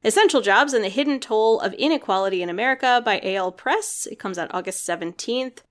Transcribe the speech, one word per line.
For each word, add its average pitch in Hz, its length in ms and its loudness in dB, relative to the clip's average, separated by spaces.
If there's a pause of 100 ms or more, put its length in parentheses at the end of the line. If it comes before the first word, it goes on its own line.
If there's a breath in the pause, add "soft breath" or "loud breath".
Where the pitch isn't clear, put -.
Essential 311 360 4
Jobs 220 320 4
and 226 100 2
the 185 60 -2
Hidden 269 320 0
Toll 220 400 2
of 190 140 -4
Inequality 196 680 0
in 175 60 -4
America 247 560 0
by 208 180 0
A 190 140 -2
L 185 160 -2
Press. - 580 -4
It - 80 -14
comes 185 200 -6
out 165 160 -8
August 185 300 -6
seventeenth. 180 880 -6